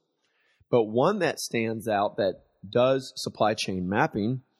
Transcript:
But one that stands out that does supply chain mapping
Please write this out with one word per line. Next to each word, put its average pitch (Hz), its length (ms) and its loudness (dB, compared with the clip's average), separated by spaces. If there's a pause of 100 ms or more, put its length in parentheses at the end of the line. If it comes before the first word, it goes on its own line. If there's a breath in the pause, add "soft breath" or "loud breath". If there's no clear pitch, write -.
(720)
But 120 140 4
one 135 360 2
that 156 200 0
stands 113 480 -4
out 101 300 0
that 95 240 -2 (260)
does 131 480 2
supply 110 380 0
chain 92 340 -4
mapping 120 540 0 (180)